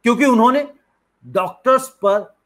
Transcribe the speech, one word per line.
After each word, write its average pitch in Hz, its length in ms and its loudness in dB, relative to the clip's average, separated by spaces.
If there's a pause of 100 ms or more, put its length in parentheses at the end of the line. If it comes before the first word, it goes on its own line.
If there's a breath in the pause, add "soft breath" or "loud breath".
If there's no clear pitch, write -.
क्योंकि 294 220 0
उन्होंने 254 440 2 (580)
डॉक्टर्स 190 600 -4
पर 202 580 -4